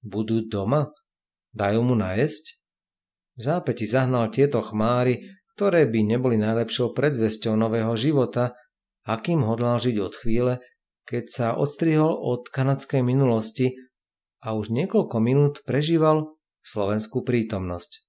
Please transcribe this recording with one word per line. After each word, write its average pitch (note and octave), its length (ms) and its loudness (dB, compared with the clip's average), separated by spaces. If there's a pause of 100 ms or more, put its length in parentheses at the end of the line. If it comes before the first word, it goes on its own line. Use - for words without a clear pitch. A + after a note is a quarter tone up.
Budú A2+ 460 -2
doma? A#2 480 -2 (560)
Dajú G#2+ 320 0
mu B2 160 2
najesť? G2+ 600 -2 (760)
V A#2+ 80 -16
zápäti C3 400 -2
zahnal A#2+ 480 0
tieto C3+ 320 2
chmáry, A#2+ 640 0 (240)
ktoré F3+ 320 4
by A#2 160 2 (160)
neboli B2 240 2
najlepšou A2+ 560 0
predzvesťou A2+ 640 0
nového A2+ 400 0
života, B2 560 0 (480)
akým C3 400 -2
hodlal A#2 380 0
žiť A#2 180 0
od F#2 160 -4
chvíle, A#2+ 380 2 (500)
keď A#2 240 -6
sa A#2 200 -2 (120)
odstrihol D#3 540 2
od B2 340 -4
kanadskej C3+ 560 -2
minulosti B2+ 720 0 (720)
a A2 100 -4
už G#2+ 160 -4
niekoľko F3+ 480 0
minút C#3 340 4 (140)
prežíval D#3 680 2 (240)
slovenskú G#2+ 640 -2
prítomnosť. G2+ 840 -4